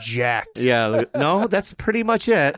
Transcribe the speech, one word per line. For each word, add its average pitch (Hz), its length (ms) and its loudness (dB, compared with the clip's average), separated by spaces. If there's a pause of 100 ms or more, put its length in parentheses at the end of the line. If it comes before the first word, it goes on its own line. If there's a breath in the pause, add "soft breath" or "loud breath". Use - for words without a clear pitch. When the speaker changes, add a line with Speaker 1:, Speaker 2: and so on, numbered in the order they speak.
Speaker 1:
jacked. 117 580 -2
Speaker 2:
Yeah. 120 280 2
Look, 113 260 -2
no, 185 320 0
that's 196 280 -2
pretty 226 280 -2
much 220 260 0
it. 156 300 2